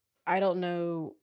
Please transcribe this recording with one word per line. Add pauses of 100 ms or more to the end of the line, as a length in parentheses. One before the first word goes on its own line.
(260)
I
don't
know